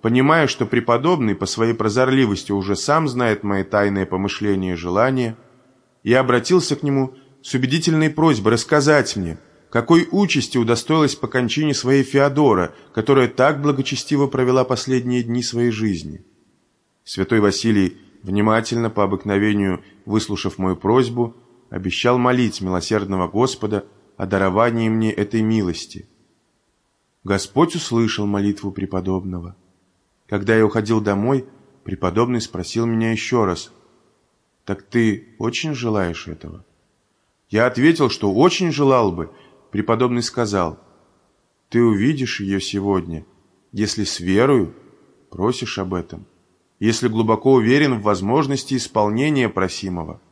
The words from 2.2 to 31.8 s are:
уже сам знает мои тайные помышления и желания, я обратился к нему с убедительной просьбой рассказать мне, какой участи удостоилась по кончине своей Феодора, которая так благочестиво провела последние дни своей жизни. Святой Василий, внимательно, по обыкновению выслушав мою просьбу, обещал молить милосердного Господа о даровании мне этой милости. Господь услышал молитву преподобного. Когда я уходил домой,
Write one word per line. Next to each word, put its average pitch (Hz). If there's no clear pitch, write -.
уже 98
сам 151
знает 120
мои 98
тайные 98
помышления 95
и 85
желания, 113
я 120
обратился 131
к -
нему 135
с -
убедительной 156
просьбой 143
рассказать 143
мне, 82
какой 120
участи 170
удостоилась 135
по -
кончине 127
своей 135
Феодора, 135
которая 127
так 139
благочестиво 139
провела 127
последние 123
дни 120
своей 120
жизни. 92
Святой 95
Василий, 101
внимательно, 110
по 107
обыкновению 101
выслушав 104
мою 92
просьбу, 117
обещал 95
молить 123
милосердного 92
Господа 104
о 95
даровании 107
мне 110
этой 104
милости. 101
Господь 131
услышал 117
молитву 101
преподобного. 92
Когда 104
я 110
уходил 107
домой, 107